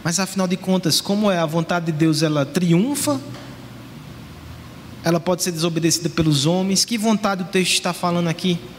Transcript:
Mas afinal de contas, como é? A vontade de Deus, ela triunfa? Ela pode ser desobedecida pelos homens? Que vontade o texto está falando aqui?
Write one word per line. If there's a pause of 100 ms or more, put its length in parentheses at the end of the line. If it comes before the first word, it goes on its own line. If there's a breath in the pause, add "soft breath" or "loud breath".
Mas
afinal
de
contas,
como
é?
A
vontade
de
Deus,
ela
triunfa? (1800)
Ela
pode
ser
desobedecida
pelos
homens?
Que
vontade
o
texto
está
falando
aqui? (180)